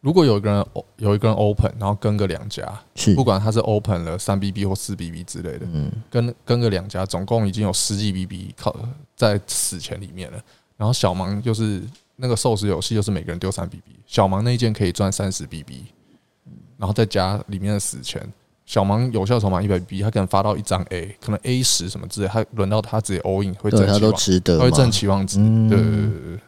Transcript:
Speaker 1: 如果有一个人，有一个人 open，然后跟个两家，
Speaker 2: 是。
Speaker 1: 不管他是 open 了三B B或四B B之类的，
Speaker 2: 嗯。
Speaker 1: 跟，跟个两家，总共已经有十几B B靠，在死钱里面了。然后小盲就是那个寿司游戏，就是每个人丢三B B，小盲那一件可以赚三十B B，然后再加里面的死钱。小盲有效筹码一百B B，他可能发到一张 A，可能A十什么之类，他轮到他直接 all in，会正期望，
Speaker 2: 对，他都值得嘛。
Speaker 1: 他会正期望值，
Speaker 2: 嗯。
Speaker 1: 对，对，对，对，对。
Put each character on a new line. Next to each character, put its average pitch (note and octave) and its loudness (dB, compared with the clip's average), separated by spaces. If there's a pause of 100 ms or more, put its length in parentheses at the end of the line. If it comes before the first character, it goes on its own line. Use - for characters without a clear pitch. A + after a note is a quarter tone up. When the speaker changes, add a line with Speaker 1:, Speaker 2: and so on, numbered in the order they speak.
Speaker 1:
如 C#3+ 0
果 F3+ 6
有 A#2 6
一 G2+ 2
个 G#2 0
人， G2+ 2 (320)
有 G#2 4
一 G#2 2
个 A#2 2
人 A2 4
open， G#2 2
然 G2+ -2
后 G#2 0
跟 G#2 0
个 G2+ 0
两 F2+ -4
家， - -8 (320)
Speaker 2:
是。 - 4
Speaker 1:
不 C3+ 4
管 G2 4
他 A2 0
是 G#2+ 2
open G#2 0
了 E2 -6
三 G2 0
B G2 -2
B G2 -2
或 F#2+ 0
四 G2 -6
B E2+ -8
B E2+ -12
之 - -12
类 F2 -8
的， - -12 (120)
Speaker 2:
嗯。 D2+ -2 (200)
Speaker 1:
跟， A#2+ 0 (100)
跟 A#2+ 2
个 A#2 2
两 F#2+ -2
家， G2 -4
总 F#2 -6
共 A2 0
已 - 0
经 G#2 -2
有 G2+ 0
十 - -2
几 G#2 -2
B F#2 -4
B G2 -12
靠， - -6 (400)
在 G#2 2
死 - -4
钱 - -10
里 F#2+ -14
面 F2 -12
了。 - -14 (380)
然 G#2+ -2
后 A#2+ 4
小 F#2+ 2
盲 F#2+ -4
就 A#2+ 0
是 G#2 -2 (340)
那 B2+ -6
个 A#2 2
寿 A#2 2
司 G2+ -2
游 F#2+ 0
戏， - -4
就 G#2+ 2
是 G2+ -2
每 F2+ -2
个 D#2+ -10
人 E2+ -6
丢 F#2+ -2
三 E2+ -6
B - -14
B， - -20 (140)
小 G2 4
盲 F#2+ 0
那 A#2+ 2
一 A#2+ 0
件 A2+ 0
可 G#2+ 0
以 F2+ 0
赚 F#2+ 0
三 F#2+ -4
十 - -8
B D#2+ -12
B， C2 -18 (880)
然 G2+ -6
后 G2 0
再 A2 2
加 G2 -2
里 G2+ -8
面 G2 -2
的 G2+ -2
死 - -8
钱。 - -8 (460)
小 G2+ 2
盲 A2 2
有 G#2+ 0
效 A#2 2
筹 G#2 2
码 F#2 2
一 G#2 -2
百 G2 2
B F#2 -8
B， G2 -4
他 G#2+ 0
可 A2+ 0
能 F#2+ 0
发 G2 2
到 G#2 0
一 G#2 -4
张 F#2+ -2
A， E2+ -8
可 - -8
能 G#2 -2
A B2+ 0
十 F2 0
什 - -10
么 F2 -10
之 - -8
类， G2+ 0
他 A2 0
轮 G2 -2
到 G#2+ 2
他 A2 -2
直 G2+ -4
接 F2 -4
all F#2+ 0
in， F#2+ -2
会 G#2 -2
正 G#2+ 6
期 F#2+ 6
望， - 2
Speaker 2:
对， G2+ 4
他 G#2+ 6
都 - 2
值 F#2 2
得 F2 4
嘛。 - -
Speaker 1:
他 B2+ 6
会 - -
正 B2+ 6
期 G#2 0
望 G2 2
值， G2 -2
Speaker 2:
嗯。 A2 6
Speaker 1:
对， G#2+ 6
对， A2 4
对， G#2+ 0
对， G#2+ 2
对。 E2 -8